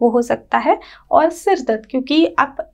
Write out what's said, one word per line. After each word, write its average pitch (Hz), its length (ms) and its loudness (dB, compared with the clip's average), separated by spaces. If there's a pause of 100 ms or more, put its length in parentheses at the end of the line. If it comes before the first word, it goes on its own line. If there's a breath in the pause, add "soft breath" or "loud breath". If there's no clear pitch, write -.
वो 233 80 2
हो 240 120 2
सकता 233 360 -2
है, 277 220 0 (320 loud breath)
और 311 200 4
सिर 370 300 -2
दर्द, 220 240 -4
क्योंकि 285 400 0 (140)
आप 277 180 -4 (160)